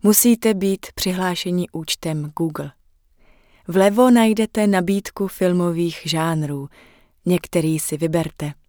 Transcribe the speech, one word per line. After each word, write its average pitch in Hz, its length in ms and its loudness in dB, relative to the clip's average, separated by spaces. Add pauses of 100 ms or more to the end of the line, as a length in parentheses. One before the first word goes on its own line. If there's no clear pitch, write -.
Musíte 220 520 4
být 190 400 -4
přihlášeni 180 760 -4
účtem 156 640 -6
Google. 156 340 -6 (960)
Vlevo 202 420 4
najdete 220 560 4
nabídku 196 640 -2
filmových 175 760 -2
žánrů. 156 640 -4 (580)
Některý 160 520 0
si - 180 -6
vyberte. 160 560 -4 (160)